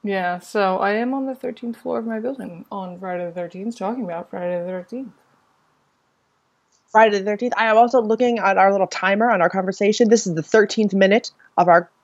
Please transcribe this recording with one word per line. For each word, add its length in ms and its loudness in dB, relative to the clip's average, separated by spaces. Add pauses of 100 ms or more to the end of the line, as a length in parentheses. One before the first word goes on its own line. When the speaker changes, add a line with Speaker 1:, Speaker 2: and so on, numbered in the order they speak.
Speaker 1:
Yeah, 360 -4
so 380 -2
I 140 0
am 240 -2
on 100 -6
the 80 -8
thirteenth 440 -10
floor 200 -6
of 80 -6
my 140 -6
building 520 -10
on 280 -12
Friday 260 -8
the 60 -10
thirteenth, 480 -10
talking 240 -6
about 260 -10
Friday 320 -6
the 60 -8
thirteenth. 440 -12 (1800)
Speaker 2:
Friday 280 6
the 60 -6
thirteenth. 320 -4
I 100 0
am 100 4
also 240 4
looking 380 0
at 180 2
our 140 6
little 160 0
timer 420 0
on 120 2
our 80 4
conversation. 600 0
This 160 4
is 100 -4
the 80 -4
thirteenth 500 2
minute 380 2 (260)
of 100 4
our 220 4 (140)